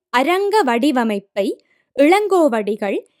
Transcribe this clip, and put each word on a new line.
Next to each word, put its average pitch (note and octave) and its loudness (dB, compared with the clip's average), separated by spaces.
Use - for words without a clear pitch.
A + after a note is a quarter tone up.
அரங்க F#4+ 0
வடிவமைப்பை A#3 -2
இளங்கோவடிகள் C#4+ 0